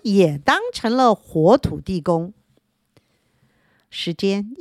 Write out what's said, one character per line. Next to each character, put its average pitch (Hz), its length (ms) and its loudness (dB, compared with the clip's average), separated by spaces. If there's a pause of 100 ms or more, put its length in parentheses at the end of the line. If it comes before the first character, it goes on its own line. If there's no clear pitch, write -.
也 190 340 2
当 269 220 0 (140)
成 226 200 -4
了 247 220 4
活 170 420 2
土 147 220 -4
地 180 220 -6
公。 170 320 -4 (1600)
时 - 240 -8
间 202 480 -4